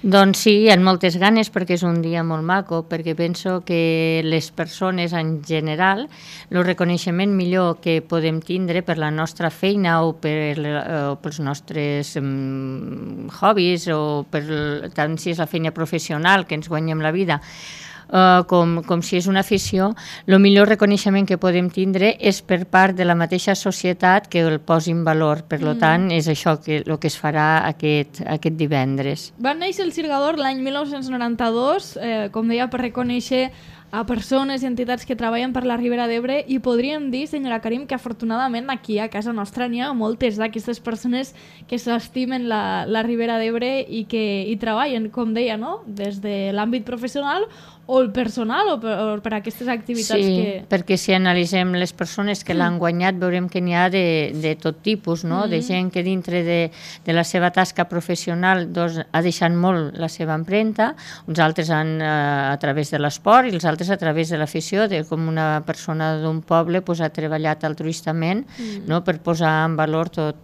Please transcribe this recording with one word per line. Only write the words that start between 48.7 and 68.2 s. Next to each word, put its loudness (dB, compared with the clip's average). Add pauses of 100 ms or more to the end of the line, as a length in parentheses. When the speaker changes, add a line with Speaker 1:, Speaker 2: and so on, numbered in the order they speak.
Speaker 2:
o 0
per, -4
o -2
per -6
aquestes -8
activitats -4
Speaker 1:
Sí, 4
Speaker 2:
que -2
Speaker 1:
perquè 0
si 0
analitzem 2
les -2
persones -4
que -2
l'han 2
Speaker 2:
Mm. -2
Speaker 1:
guanyat, 0
veurem 0
que -2
n'hi 0
ha 4
de, 2 (100)
de 0
tot -4
tipus, -2
no? -2
De 0
Speaker 2:
Mm. -2
Speaker 1:
gent 0
que -2
dintre -2
de, 0 (340)
de -2
la 2
seva 2
tasca 0
professional, 0
doncs, -2 (100)
ha 2
deixat 2
molt 0
la -4
seva -4
empremta, 0 (320)
uns -2
altres 2
han, 0
eh, -2
a 0
través -2
de -2
l'esport 4
i -2
els -4
altres 0
a 2
través 0
de -2
l'afició, 0
de -2
com -2
una 0
persona -2
d'un -2
poble, 0
pues, -2
ha 0
treballat -2
altruistament, -4 (120)